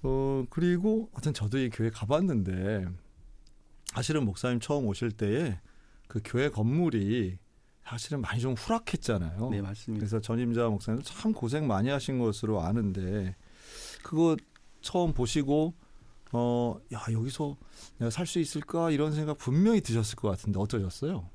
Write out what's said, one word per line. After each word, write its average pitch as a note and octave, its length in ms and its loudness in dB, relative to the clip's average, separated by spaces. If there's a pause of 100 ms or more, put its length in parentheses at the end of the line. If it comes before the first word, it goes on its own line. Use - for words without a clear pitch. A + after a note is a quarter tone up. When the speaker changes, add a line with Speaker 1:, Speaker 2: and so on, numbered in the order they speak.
Speaker 1:
어, C3+ 460 2
그리고 F3+ 640 2
하여튼 D3+ 200 -2
저도 G#2+ 260 0
이 C3 100 2
교회 A2+ 220 0
가봤는데, G#2 920 0 (1080)
사실은 D3 320 0
목사님 A#2+ 340 0
처음 C#3+ 280 0
오실 G#2+ 240 0
때에 G#2+ 480 0 (480)
그 A2 160 -4
교회 C3+ 260 0
건물이 A2+ 880 2 (460)
사실은 B2+ 380 -6
많이 A2 200 -2
좀 B2+ 120 0
후락했잖아요. A2+ 1000 -2
Speaker 2:
네, G2+ 100 -2
맞습니다. G#2 400 -6
Speaker 1:
그래서 G#2+ 180 0
전임자 A#2 500 0
목사님도 A2 360 -2
참 - 280 -2
고생 C#3+ 340 -2
많이 G#2+ 220 2
하신 C#3 300 0
것으로 G#2+ 420 0
아는데, F#2+ 760 0 (680)
그거 D#3+ 320 4 (460)
처음 F3 320 0
보시고, C#3+ 600 2 (600)
어, A#2+ 440 2 (160)
"야, A2 160 -8
여기서 C3 460 -2 (440)
내가 A#2 120 0
살 F3+ 160 -2
수 - 120 -2
있을까?" E3 520 -2
이런 D3+ 220 2
생각 D3+ 240 -2
분명히 F#3+ 420 4
드셨을 A2+ 380 0
것 - 120 -2
같은데 F#2+ 300 -2
어떠셨어요? G#2 760 -2